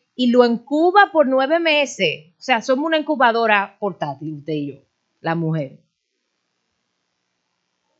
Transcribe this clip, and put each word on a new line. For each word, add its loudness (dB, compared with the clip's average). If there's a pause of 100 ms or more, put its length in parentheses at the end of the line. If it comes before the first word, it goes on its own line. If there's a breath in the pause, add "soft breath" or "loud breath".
(160)
y 0
lo 6
incuba 2
por 2
nueve 0
meses. -2
O -20
sea, -2
somos -2
una 0
incubadora 0
portátil, -8
usted -12
y -6
yo, -14 (460)
la -4
mujer. -6 (2250)